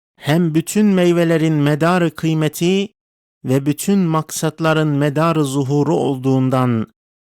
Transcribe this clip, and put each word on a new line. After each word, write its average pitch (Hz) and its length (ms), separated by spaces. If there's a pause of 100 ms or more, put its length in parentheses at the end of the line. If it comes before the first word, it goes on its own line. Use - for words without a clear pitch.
(200)
hem 160 360
bütün 208 300
meyvelerin 170 680
medarı 156 600
kıymeti 165 760 (560)
ve 135 200
bütün 190 340
maksatların 160 880
medarı 151 580
zuhuru 143 500
olduğundan 131 920 (420)